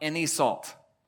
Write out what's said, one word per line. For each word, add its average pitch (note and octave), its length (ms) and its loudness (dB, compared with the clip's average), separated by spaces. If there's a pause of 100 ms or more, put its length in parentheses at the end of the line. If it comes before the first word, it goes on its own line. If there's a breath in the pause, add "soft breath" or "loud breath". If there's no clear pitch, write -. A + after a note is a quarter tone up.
any D#3 240 0
salt. - 500 0 (320)